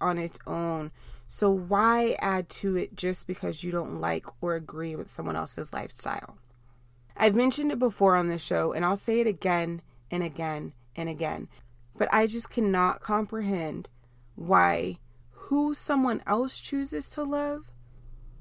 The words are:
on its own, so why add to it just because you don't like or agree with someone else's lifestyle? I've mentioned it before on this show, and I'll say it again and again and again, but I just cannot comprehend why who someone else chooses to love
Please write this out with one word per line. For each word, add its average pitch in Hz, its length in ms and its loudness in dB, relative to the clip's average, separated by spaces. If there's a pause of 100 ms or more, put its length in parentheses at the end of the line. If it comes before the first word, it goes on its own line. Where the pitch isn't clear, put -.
on 175 160 2
its 170 280 -6
own, 165 460 -4 (340)
so - 240 2
why 208 720 4
add 185 300 0 (120)
to 190 140 2
it 175 220 -2
just 185 300 -2
because 175 360 -6
you 175 80 -4
don't 165 300 -4
like 165 240 -2 (160)
or 175 140 0
agree 160 420 -6
with 165 120 -8
someone 165 280 -4
else's 156 340 -6
lifestyle? - 680 -6 (760)
I've 208 200 6
mentioned 262 360 4
it 254 80 -2
before 196 380 6
on 175 100 2
this 170 160 -2
show, 165 300 0
and 170 100 -2
I'll 185 140 2
say 226 240 2
it 233 60 2
again 170 540 0 (300)
and 175 100 0
again 160 520 -4 (240)
and 165 100 -2
again, 156 400 -4 (480)
but - 180 0
I 220 140 6
just 220 220 -4
cannot 190 500 2
comprehend 202 880 -2 (460)
why 175 680 2 (320)
who 294 420 0
someone 262 540 2
else 240 320 0
chooses 277 520 -4
to 294 120 -4
love 285 480 -4 (680)